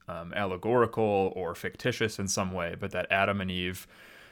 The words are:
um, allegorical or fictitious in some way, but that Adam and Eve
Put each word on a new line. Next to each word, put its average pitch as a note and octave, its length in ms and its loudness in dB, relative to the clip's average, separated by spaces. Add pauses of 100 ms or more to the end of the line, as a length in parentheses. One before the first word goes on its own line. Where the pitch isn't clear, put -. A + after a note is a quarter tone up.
um, E2+ 260 -8
allegorical G#2 1000 2
or E2+ 200 -2
fictitious - 640 -2
in G2 100 -2
some F#2+ 240 0
way, F2 260 -2
but G2+ 120 -4
that F2+ 200 -2
Adam G2 300 4
and F#2 100 -2
Eve F2+ 360 -4 (460)